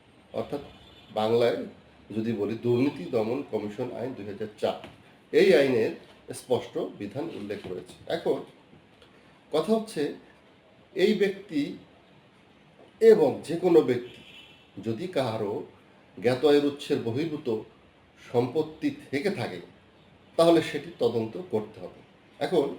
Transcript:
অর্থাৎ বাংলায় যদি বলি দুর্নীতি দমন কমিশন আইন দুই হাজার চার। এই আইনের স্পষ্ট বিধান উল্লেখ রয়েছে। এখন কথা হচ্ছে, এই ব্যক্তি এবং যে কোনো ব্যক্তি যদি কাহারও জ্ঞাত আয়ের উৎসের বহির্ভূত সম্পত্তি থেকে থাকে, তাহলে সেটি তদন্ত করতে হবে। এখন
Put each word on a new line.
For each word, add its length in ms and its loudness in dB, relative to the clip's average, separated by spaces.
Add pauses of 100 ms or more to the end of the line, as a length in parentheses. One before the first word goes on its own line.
(320)
অর্থাৎ 280 -6 (540)
বাংলায় 420 2 (600)
যদি 160 -2
বলি 300 -4
দুর্নীতি 420 0
দমন 460 -2
কমিশন 400 -6 (100)
আইন 120 -8
দুই 140 -14
হাজার 220 -10 (120)
চার। 260 -4 (460)
এই 220 6
আইনের 360 4 (440)
স্পষ্ট 440 -4
বিধান 460 -8
উল্লেখ 420 -10
রয়েছে। 460 -10
এখন 320 -2 (1080)
কথা 200 0
হচ্ছে, 420 -2 (800)
এই 200 4
ব্যক্তি 640 -2 (1200)
এবং 480 6
যে 80 -2
কোনো 240 6
ব্যক্তি 420 0 (600)
যদি 240 -4
কাহারও 560 -2 (580)
জ্ঞাত 240 2
আয়ের 200 6
উৎসের 400 -2
বহির্ভূত 560 -2 (720)
সম্পত্তি 580 0 (200)
থেকে 200 -2
থাকে, 300 -6 (760)
তাহলে 260 8
সেটি 360 -6
তদন্ত 520 0
করতে 300 -4
হবে। 200 -14 (380)
এখন 400 0